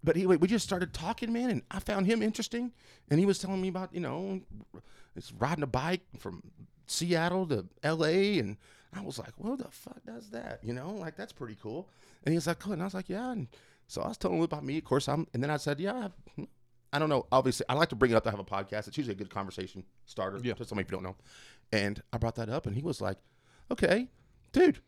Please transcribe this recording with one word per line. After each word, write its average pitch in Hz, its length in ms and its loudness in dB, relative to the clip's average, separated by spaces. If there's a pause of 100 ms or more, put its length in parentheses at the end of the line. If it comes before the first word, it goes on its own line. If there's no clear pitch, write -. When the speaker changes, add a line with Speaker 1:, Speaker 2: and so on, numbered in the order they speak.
Speaker 1:
but 160 140 4
anyway, 185 220 6
we 165 100 6
just 208 160 4
started 180 300 -2
talking, 220 400 -4
man, 240 160 0
and 170 120 0 (100)
I 190 80 -4
found 196 260 0
him 220 180 4
interesting, 233 480 -2 (400)
and 147 80 6
he 196 60 6
was 196 140 4
telling 190 220 -4
me 190 60 -2
about, 185 260 -6
you 175 60 -4
know, 175 400 -4 (800)
it's - 160 -14
riding 139 320 0
a - 20 -4
bike 147 360 0 (160)
from 90 220 -10 (460)
Seattle 175 600 2
to 110 180 0 (180)
L 160 220 2
A, 196 340 4
and 104 160 -2 (380)
I 196 80 -10
was 143 180 -8
like, - 220 -10
"Who 240 160 -4
the 254 120 -8
fuck - 360 -18
does 226 240 -14
that?" 214 340 -10
You 110 80 -6
know, 131 200 -6
like, 180 260 -10
that's - 160 -12
pretty 110 280 -12
cool. 127 280 -10 (340)
And 143 80 2
he's 165 160 2
like, 170 120 0
"Cool." 196 120 -6
And 165 100 -2
I 185 40 -2
was 196 80 -6
like, 190 160 -8
"Yeah." 240 240 -4
And 175 160 -6 (380)
so - 160 -6
I - 40 -2
was 226 100 -8
telling 180 200 0
him 165 60 4
about 151 200 -2
me, 139 140 -2
of 156 80 -6
course. 131 240 2
I'm, 151 240 0
and 120 100 0
then 143 60 0
I 151 80 0
said, 147 240 -2
"Yeah, 196 140 -2
I 254 80 -4
have, 196 100 -8 (800)
I 143 40 2
don't 156 120 2
know. 135 220 2
Obviously, 131 380 4
I 123 40 4
like 156 160 4
to 131 60 -4
bring 120 160 6
it 113 40 6
up 113 80 8
to 110 80 0
have 101 80 -4
a 98 40 -8
podcast. 98 440 -4
It's 101 100 -8
usually 127 160 -2
a 95 40 -8
good 98 120 -8
conversation 95 540 -8 (220)
starter 98 380 -4
Speaker 2:
Yeah. 120 100 -2
Speaker 1:
to 117 120 -8
somebody 101 200 -2
if - 60 -8
you 95 60 -4
don't 95 60 -6
know." 92 120 -8 (560)
And 101 300 0 (120)
I 120 40 -2
brought 113 180 0
that 113 140 -6
up, 139 160 -4
and 101 100 -2
he 127 60 -2
was 170 200 -4
like, 98 160 -2 (540)
"Okay, 214 360 4 (460)
dude." - 340 8